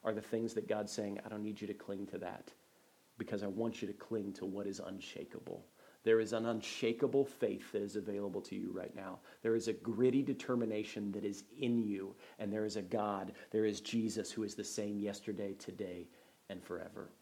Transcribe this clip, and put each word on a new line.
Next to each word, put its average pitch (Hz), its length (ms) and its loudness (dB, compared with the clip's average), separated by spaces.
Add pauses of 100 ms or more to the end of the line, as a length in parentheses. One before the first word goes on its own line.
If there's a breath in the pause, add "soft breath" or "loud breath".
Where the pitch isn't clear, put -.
are 110 80 2
the 107 100 0
things 117 340 0
that 107 120 -2
God's 107 240 0
saying, 101 320 -2
"I 110 60 -10
don't 107 140 -4
need 107 180 -4
you 104 60 -6
to 104 80 -4
cling 98 320 -6
to - 100 -8
that, - 340 -8 (680 soft breath)
because 104 240 -2
I 101 40 -2
want 110 320 -2
you 104 80 -2
to 104 60 -6
cling 101 400 -4
to - 140 -6
what 98 180 -2
is 98 140 -4
unshakable." - 840 -8 (380 loud breath)
There 113 180 10
is 110 140 2
an 113 140 2
unshakable 117 760 4
faith - 480 0
that 101 100 2
is 101 120 -4
available 101 460 -2
to 98 140 -8
you 95 160 -2
right 95 240 -6
now. - 240 -8 (240 loud breath)
There 113 120 6
is 113 120 2
a 110 60 2
gritty 123 500 6
determination 110 880 0
that 98 120 -2
is 101 200 -2 (160)
in 120 180 4
you, 101 380 0 (240 loud breath)
and 101 120 -2
there 107 140 2
is 107 100 -2
a 107 60 0
God, 98 520 0 (180 loud breath)
there 110 140 6
is 104 160 2
Jesus, 110 500 0
who 113 100 -2
is 104 140 -2
the 104 80 -4
same 104 340 -2
yesterday, 101 600 -2
today, 90 480 -6 (420 loud breath)
and 92 140 -8
forever. 90 480 -8 (100)